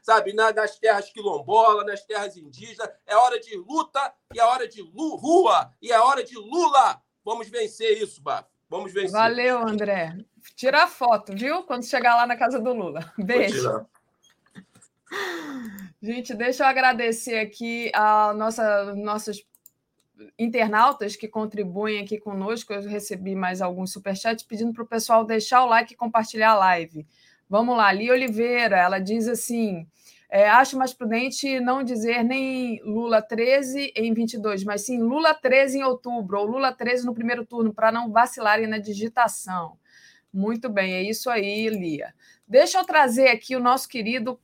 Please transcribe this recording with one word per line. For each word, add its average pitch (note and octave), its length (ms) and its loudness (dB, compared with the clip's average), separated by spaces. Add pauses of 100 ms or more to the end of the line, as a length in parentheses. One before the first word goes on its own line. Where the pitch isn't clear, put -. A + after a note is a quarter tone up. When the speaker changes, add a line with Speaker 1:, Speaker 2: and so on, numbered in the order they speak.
Speaker 1:
sabe, G3+ 300 2
na, A3 200 4
nas G#3+ 240 -2
terras G3+ 320 -2
quilombolas, G#3 760 2
nas G3+ 200 -8
terras G3+ 340 -8
indígenas. G#3 540 -14 (160)
É G#3 80 0
hora A#3+ 240 6
de G#3+ 180 -14
luta C#4 560 -4 (220)
e A3+ 40 -4
é A3+ 60 4
hora B3 220 2
de G#3 160 -16
lu-, G#3+ 320 -8
rua A#3 680 4
e A3+ 100 -6
é A3+ 80 6
hora C4 240 4
de B3+ 120 -18
Lula. C4 680 2 (240)
Vamos A3 240 -6
vencer A3 500 -2
isso, G3+ 220 -8
Baf. C3 260 -6 (220)
Vamos F#3 240 -10
vencer. F#3+ 200 -4
Speaker 2:
Valeu, A#3 520 2
André. G3+ 520 -4 (380)
Tira C#4 280 4
a F4 40 2
foto, G#3+ 460 0
viu? C#4+ 300 -4
Quando B3 220 -8
chegar B3 300 2
lá A#3+ 120 4
na A#3+ 80 -2
casa B3 240 -2
do B3 140 -2
Lula. E3 440 -8
Speaker 1:
Vou G3 80 -6
Speaker 2:
Beijo. G#3+ 360 0
Speaker 1:
tirar. A#2 240 -4 (2250)
Speaker 2:
Gente, A#3+ 320 -8
deixa B3 300 -2
eu C4+ 40 8
agradecer A#3+ 720 0
aqui A#3 560 -6
a G#3+ 380 4
nossa, G#3+ 640 0
nossos G#3 500 -8 (920)
internautas A3+ 760 2
que G#3+ 140 -12
contribuem G#3 720 -6
aqui G3+ 160 -8
conosco. G#3 560 -8
Eu G3+ 80 -8
recebi G3+ 540 -8
mais F#3 260 -4
alguns F#3 320 -6
superchats G3 500 -6
pedindo A3+ 300 -6
pro A#3 120 -10
pessoal A3+ 380 2
deixar A3+ 400 2
o B3 40 0
like A#3 260 2
e - 40 -20
compartilhar A3 540 0
a G#3+ 60 6
live. E3 500 0 (420)
Vamos A#3 280 2
lá, G#3 140 6
Lia A3+ 220 2
Oliveira, A#3+ 640 0
ela F#3 220 4
diz G#3+ 280 -2
assim, A3+ 580 -4 (440)
é, G3+ 200 4
"Acho C4+ 280 6
mais B3+ 160 -2
prudente B3+ 640 -2
não B3+ 240 0
dizer A#3 400 -2
nem B3+ 600 -2
Lula A3 380 0
treze C4 760 0
em A3+ 180 0
vinte A3+ 200 -2
e A3+ 60 -10
dois, G3+ 240 -4
mas G3+ 220 -6
sim B3 160 -2
Lula D4+ 320 2
treze C4+ 440 2
em C4+ 60 -2
outubro, A#3+ 560 -4
ou G#3 60 0
Lula B3+ 260 0
treze B3 340 -2
no B3 80 -4
primeiro A#3 320 -4
turno, A3+ 280 -2
pra A3 180 2
não A#3 200 -4
vacilarem A3+ 540 2
na A3 120 -4
digitação." G3+ 1000 -4 (560)
Muito A3+ 360 -4
bem, F#3+ 240 -2
é F#3 80 -2
isso A3 280 -4
aí, G#3+ 400 -2
Lia. F3 440 -6 (320)
Deixa E4 320 4
eu F#4 80 0
trazer C4+ 440 4
aqui A#3+ 260 -2
o B3+ 40 -2
nosso B3 300 2
querido A#3+ 540 -6